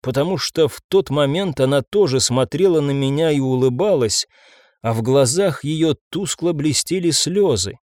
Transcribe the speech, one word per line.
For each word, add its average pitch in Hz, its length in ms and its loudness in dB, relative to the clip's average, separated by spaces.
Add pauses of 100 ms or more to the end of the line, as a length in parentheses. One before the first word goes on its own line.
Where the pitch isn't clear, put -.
потому 143 380 -2
что 156 300 0
в - 200 -10
тот 190 220 0
момент 147 500 0
она 135 220 2
тоже 139 380 2
смотрела 147 600 2
на 143 120 -2
меня 139 380 0
и 147 100 0
улыбалась, 131 880 0 (540)
а 113 140 -2
в 113 80 -2
глазах 135 640 2
ее 156 320 0 (140)
тускло 170 440 -4
блестели 156 560 -2
слезы. 147 640 0 (140)